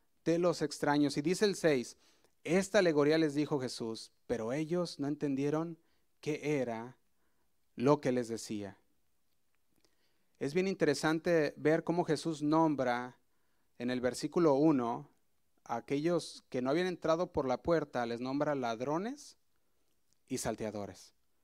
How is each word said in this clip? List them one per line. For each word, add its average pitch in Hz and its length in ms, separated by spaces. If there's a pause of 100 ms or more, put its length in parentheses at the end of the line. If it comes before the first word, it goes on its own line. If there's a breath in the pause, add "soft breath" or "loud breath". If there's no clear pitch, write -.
(240)
de 165 140
los 175 240
extraños". 147 560
Y - 20
dice 175 240
el 196 100
seis, 139 440 (460 soft breath)
"Esta 190 340
alegoría 156 400
les 151 160
dijo 147 260
Jesús, 113 500 (160)
pero 117 280
ellos 165 440
no 139 100
entendieron 147 680 (460)
qué 147 400
era 117 340 (800)
lo 143 260
que 139 100
les 123 180
decía". 104 500 (1600)
Es 139 160
bien 185 120
interesante 160 920
ver 156 260
cómo 170 200
Jesús 156 360
nombra 135 800 (600)
en 120 120
el 127 100
versículo 147 540
uno 139 560 (580)
a 123 80
aquellos 151 720
que 123 140
no 131 80
habían 175 160
entrado 170 460
por 139 140
la 123 160
puerta, 151 440
les 117 140
nombra 143 340
ladrones 139 840 (920)
y 127 100
salteadores. 104 720 (320)